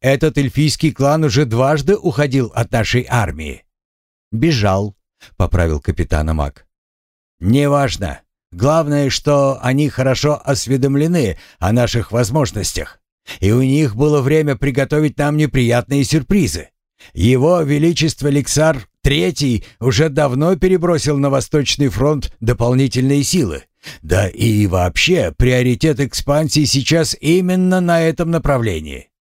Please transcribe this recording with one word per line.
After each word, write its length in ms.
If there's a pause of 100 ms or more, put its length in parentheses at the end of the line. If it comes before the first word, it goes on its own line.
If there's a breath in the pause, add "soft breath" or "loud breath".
этот 360
эльфийский 560
клан 320
уже 220
дважды 500
уходил 580
от 160
нашей 380
армии. 560 (680)
"Бежал", 640 (440 loud breath)
поправил 420
капитана 540
маг. 320 (720)
"Неважно. 800 (340)
Главное, 560
что 520
они 260
хорошо 560
осведомлены 960 (200 loud breath)
о 140
наших 400
возможностях, 880 (400 loud breath)
и 100
у 120
них 340
было 260
время 320
приготовить 640
нам 180
неприятные 680
сюрпризы. 680 (440 loud breath)
Его 480
Величество 640
Лексар 580 (160)
Третий 600 (160 loud breath)
уже 280
давно 460
перебросил 640
на 120
Восточный 580
фронт 520
дополнительные 840
силы. 400 (380 loud breath)
Да 260
и 400
вообще, 680
приоритет 640
экспансии 640
сейчас 560
именно 600
на 220
этом 280
направлении. 800 (100)